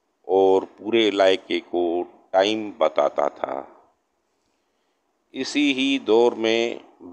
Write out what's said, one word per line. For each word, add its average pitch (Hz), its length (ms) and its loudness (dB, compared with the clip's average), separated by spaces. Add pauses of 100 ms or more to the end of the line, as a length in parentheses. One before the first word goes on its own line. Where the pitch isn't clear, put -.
(280)
और 95 360 4 (100)
पूरे 110 340 0
इलाके 95 520 0
को 87 240 -4 (480)
टाइम 104 380 0 (100)
बताता 71 500 -2
था। - 240 -10 (1800)
इसी 139 380 -2
ही 135 280 -2
दौर 113 360 2
में 113 440 -2 (320)